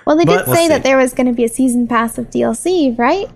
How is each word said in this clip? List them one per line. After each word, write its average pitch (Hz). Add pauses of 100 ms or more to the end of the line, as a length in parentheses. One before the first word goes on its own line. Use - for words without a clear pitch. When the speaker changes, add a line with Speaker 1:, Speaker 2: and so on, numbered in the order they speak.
Speaker 1:
Well, 294
they 339
Speaker 2:
But -
Speaker 1:
did -
Speaker 3:
We'll -
Speaker 1:
say 339
Speaker 3:
see. 339
Speaker 1:
that 294
there 269
was 254
gonna 247
be 233
a 233
season 240
pass 233
of 240
D 240
L 233
C, 311
right? 339